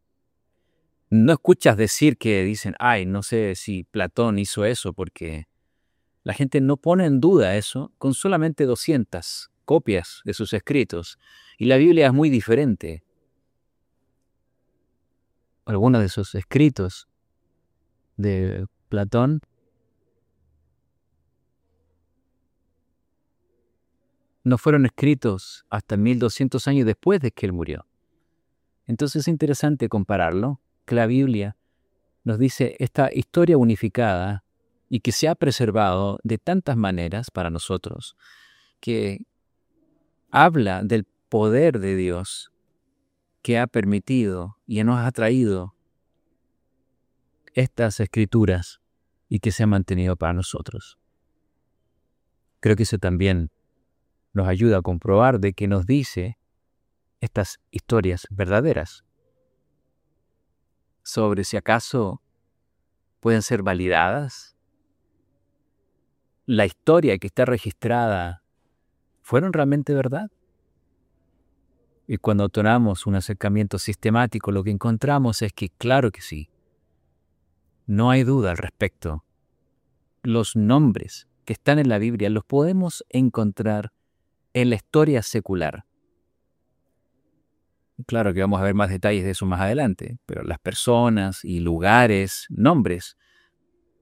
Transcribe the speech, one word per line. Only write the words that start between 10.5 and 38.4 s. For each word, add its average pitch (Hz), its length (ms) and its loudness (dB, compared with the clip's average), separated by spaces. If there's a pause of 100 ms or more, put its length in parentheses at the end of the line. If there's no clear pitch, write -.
escritos. 110 680 -4 (380)
Y - 80 -6
la 127 140 4
Biblia 160 300 6
es 123 40 2
muy 151 160 4
diferente. 113 720 0 (2500)
Algunos 110 380 2
de 101 60 0
esos - 260 -8
escritos 101 760 -2 (1080)
de 95 480 -2 (240)
Platón 120 500 0 (4000)
no 123 140 2
fueron 147 260 4
escritos 123 840 -2
hasta 107 260 -6
mil 117 220 2
doscientos 123 500 -2
años 139 160 2
después 170 360 0
de 123 100 -2
que - 160 -8
él 92 80 -4
murió. 78 320 -8 (960)
Entonces 139 380 -4
es - 60 -4
interesante 147 600 0
compararlo, 101 720 -2 (240)
que - 100 -4
la 117 120 2
Biblia 117 500 0 (680)
nos 110 160 -2
dice 127 420 0
esta 135 300 0
historia 170 460 2
unificada 104 880 0 (460)
y 117 100 -2
que - 120 -2
se - 160 0
ha 170 60 2
preservado 101 880 0
de 113 160 -4
tantas 175 360 -2
maneras 95 560 -4
para 87 200 -4
nosotros, 82 640 -8 (640)